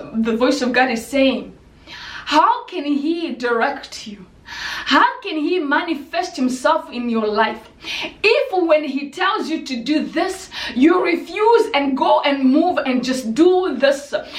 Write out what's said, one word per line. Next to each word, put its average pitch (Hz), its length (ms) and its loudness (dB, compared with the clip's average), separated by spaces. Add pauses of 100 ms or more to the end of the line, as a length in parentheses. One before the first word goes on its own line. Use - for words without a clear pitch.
(140)
the 226 220 0
voice 269 260 2
of 247 100 0
God 254 180 2
is 226 160 -6
saying, 262 500 0 (680)
"How 381 400 2
can 330 200 -8
he 294 480 -2
direct 240 760 -4
you? 202 180 -18 (180)
How - 760 -2
can 339 160 -6
he 339 240 0
manifest 330 760 -2
himself 285 540 0
in 240 180 -6
your 220 200 0
life? 220 400 -2 (560)
If 392 420 2
when 302 160 4
he 277 280 -6
tells 370 380 -2
you 311 160 -4
to 262 120 -6
do 254 280 -2
this, - 460 -4 (240)
you 302 300 6
refuse 415 680 2
and 277 240 0
go 330 260 4
and 269 280 2
move 330 280 2
and 269 260 -2
just 226 280 -4
do 359 440 4
this, 277 360 0 (260)